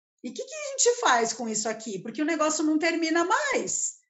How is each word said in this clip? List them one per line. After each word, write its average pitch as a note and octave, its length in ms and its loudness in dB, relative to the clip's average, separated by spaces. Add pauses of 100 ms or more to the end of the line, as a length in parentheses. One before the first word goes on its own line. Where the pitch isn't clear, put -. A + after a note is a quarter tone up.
(240)
E B3 80 -8
que A4 120 -8
que C5 120 -12
a D5 160 -6
gente B4 280 2
faz A#3+ 320 4
com A#3 160 -6
isso A3 220 -2
aqui? G#3+ 300 -6
Porque A3+ 240 -6
o - 20 0
negócio D#4 380 0
não D#4 160 2
termina E4 440 2
mais, A4 760 0 (120)